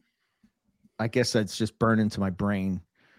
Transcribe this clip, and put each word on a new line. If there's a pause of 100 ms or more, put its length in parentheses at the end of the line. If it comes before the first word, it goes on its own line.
(1000)
I
guess
that's
just
burned
into
my
brain (380)